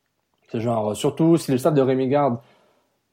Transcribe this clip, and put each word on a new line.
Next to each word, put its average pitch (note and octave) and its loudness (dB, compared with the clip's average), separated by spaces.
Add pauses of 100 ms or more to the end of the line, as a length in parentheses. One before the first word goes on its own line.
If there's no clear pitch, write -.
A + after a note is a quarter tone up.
(500)
C'est A#2 -6
genre, A2 -2
euh, - -6
surtout D#3+ 2
si D3+ -4
le B2+ 2
staff D#3 0
de C#3 4
Rémi C3 0
Garde C3+ 0 (760)